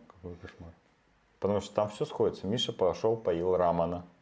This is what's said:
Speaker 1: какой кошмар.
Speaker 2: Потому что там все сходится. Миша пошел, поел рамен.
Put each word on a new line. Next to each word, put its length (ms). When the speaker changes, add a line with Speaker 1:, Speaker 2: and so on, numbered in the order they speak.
Speaker 1:
какой 280
кошмар. 380
Speaker 2:
Потому 220
что 140
там 140
все 160
сходится. 420
Миша 260
пошел, 440
поел 400
рамен. 440